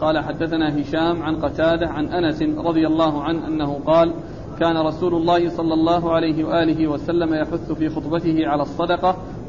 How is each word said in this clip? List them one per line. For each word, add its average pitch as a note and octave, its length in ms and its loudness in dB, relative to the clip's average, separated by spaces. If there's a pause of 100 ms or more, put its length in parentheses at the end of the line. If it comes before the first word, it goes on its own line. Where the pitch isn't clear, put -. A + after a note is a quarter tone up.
قال: D#3 220 0
حدثنا D3+ 580 -2
هشام D#3+ 420 0
عن D#3 120 -2
قتادة D#3+ 520 0
عن D3+ 180 -4
أنس D#3 360 0
رضي D#3+ 460 2
الله D#3 360 2
عنه D#3 240 -2
أنه D3 380 -2
قال: E3 260 4 (480)
كان E3 180 2
رسول D#3+ 380 0
الله E3+ 340 2
صلى E3 240 -2
الله E3 380 2
عليه D#3+ 320 2
وآله D#3+ 440 2
وسلم D#3+ 460 0
يحث D#3 380 -2
في D#3 180 -2
خطبته D#3+ 580 0
على C#3+ 140 0
الصدقة F3 540 0 (340)